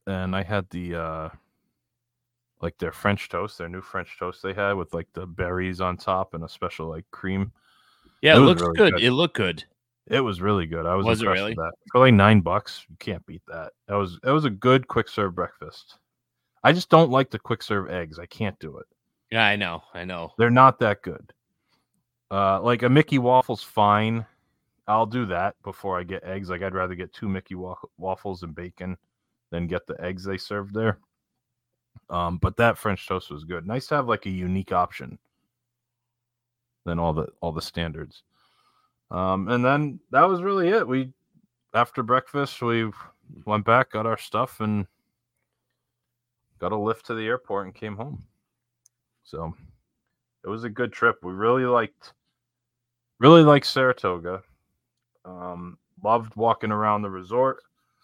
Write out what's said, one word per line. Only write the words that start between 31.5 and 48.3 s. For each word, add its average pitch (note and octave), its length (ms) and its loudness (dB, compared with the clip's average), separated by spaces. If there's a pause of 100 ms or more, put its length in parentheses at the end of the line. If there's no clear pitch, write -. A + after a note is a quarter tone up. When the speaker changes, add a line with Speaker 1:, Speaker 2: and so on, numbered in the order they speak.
Speaker 1:
Um, F2 300 -4
but F#2+ 180 -2
that A#2 200 4
French G2+ 300 -4
toast F#2 240 -6
was D2 140 -14
good. E2+ 200 -10
Nice A#2+ 220 -8
to D#3 80 -4
have, C3+ 140 -2
like, G#2+ 160 -2
a G2 40 -6
unique F#2 440 -4
option - 440 -4 (1700)
than E2+ 160 -4
all E2 140 0
the, D#2 140 -4 (120)
all E2 140 -6
the D#2+ 80 -6
standards. D#2+ 600 -10 (880)
Um, F#2 360 -2
and B2 160 0
then C#3+ 360 0 (100)
that C3+ 140 4
was F3+ 180 2
really F#3 280 0
it. G3 180 0
We, C3 260 -4 (640)
after A#2+ 260 0
breakfast, B2+ 640 -2
we A2+ 260 0 (560)
went G#2+ 180 0
back, A#2 280 4
got A2 160 -4
our A2 100 -2
stuff, - 420 -6
and G#2+ 280 -2 (1700)
got F#2 140 -6
a G#2+ 60 -2
lift G#2+ 300 -4
to A#2+ 60 -8
the A2 140 -6
airport G2+ 400 -6
and A#2 80 -18
came G#2+ 200 -12
home. A#2 280 -14 (1000)